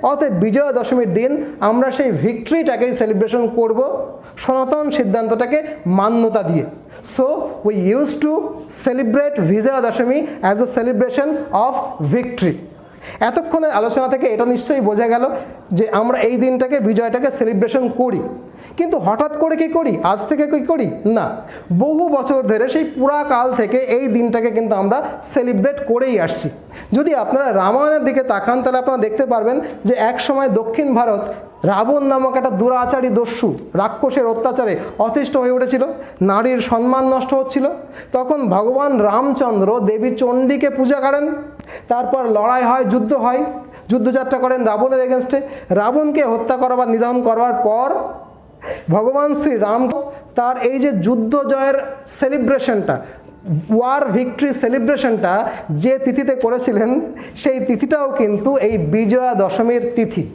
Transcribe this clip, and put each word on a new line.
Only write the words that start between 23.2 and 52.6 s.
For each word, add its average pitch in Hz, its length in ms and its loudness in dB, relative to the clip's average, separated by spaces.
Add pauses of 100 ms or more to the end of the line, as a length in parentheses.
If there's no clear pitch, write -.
থেকে 240 240 0
এই 254 300 0
দিনটাকে 233 440 0
কিন্তু 214 240 0
আমরা 202 280 0 (200)
সেলিব্রেট 247 640 0
করেই 247 320 2
আসছি। 165 300 -2 (440)
যদি 294 220 2
আপনারা 254 380 0
রামায়ণের 254 520 2
দিকে 262 180 0
তাকান, 208 380 0
তাহলে 254 160 0
আপনারা 254 200 0
দেখতে 220 280 0
পারবেন 240 360 0 (240)
যে 202 80 4
এক 226 280 0
সময় 269 280 0
দক্ষিণ 226 460 0
ভারত 226 240 2 (440)
রাবণ 226 400 2
নামক 262 340 2
একটা 254 120 0
দুরাচারী 247 600 0
দস্যু 220 440 0 (200)
রাক্ষসের 233 540 0
অত্যাচারে 226 480 0 (240)
অতিষ্ঠ 233 380 0
হয়ে 247 140 2
উঠেছিল, 254 320 0 (380)
নারীর 226 400 2
সম্মান 254 440 0
নষ্ট 262 280 0
হচ্ছিল। 269 360 0 (420)
তখন 254 380 0
ভগবান 247 520 2
রামচন্দ্র 226 800 2
দেবী 214 360 0
চণ্ডীকে 262 540 2
পূজা 269 300 0
করেন, 285 360 0 (520)
তারপর 247 380 0
লড়াই 233 380 2
হয়, 254 220 2
যুদ্ধ 214 280 0
হয়, 254 300 0 (440)
যুদ্ধযাত্রা 254 520 0
করেন 254 240 2
রাবণের 240 360 2
এগেনস্টে। 254 420 0 (280)
রাবণকে 285 540 2
হত্যা 226 340 0
করা 254 180 2
বা 247 100 2
নিধন 240 360 2
করবার 240 320 2
পর 247 380 2 (1000)
ভগবান 262 440 2
শ্রীরাম 247 560 0 (460)
তার 247 220 0
এই 247 220 0
যে 277 120 2
যুদ্ধ 226 580 0
জয়ের 269 240 2 (320)
সেলিব্রেশনটা, 254 960 0 (760)